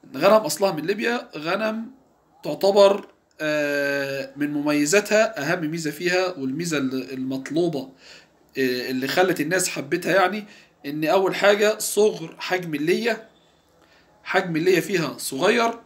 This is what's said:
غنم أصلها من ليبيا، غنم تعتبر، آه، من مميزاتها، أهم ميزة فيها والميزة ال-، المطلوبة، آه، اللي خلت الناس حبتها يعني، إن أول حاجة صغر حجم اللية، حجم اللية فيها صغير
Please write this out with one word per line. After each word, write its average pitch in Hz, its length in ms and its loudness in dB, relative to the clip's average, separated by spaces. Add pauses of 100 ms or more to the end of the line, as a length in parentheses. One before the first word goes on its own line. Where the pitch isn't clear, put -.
(180)
غنم 180 180 6
أصلها 214 380 2
من 151 140 -6
ليبيا، 226 500 -2
غنم 220 540 -4 (520)
تعتبر، 196 640 4 (320)
آه، 143 960 -2
من 147 160 -2
مميزاتها، 151 1000 2
أهم 170 180 -2
ميزة 160 200 -4
فيها 180 480 -2
والميزة 147 400 -4
ال-، 131 340 -4
المطلوبة، 135 760 -4 (720)
آه، 123 320 -2
اللي 131 180 -4
خلت 185 320 0
الناس 175 280 0
حبتها 170 460 -4
يعني، 196 320 0 (400)
إن 151 180 -4
أول 180 300 2
حاجة 208 440 4
صغر 180 600 0
حجم 170 360 -4
اللية، 220 540 0 (960)
حجم 180 320 0
اللية 170 240 4
فيها 156 380 -4
صغير 226 680 0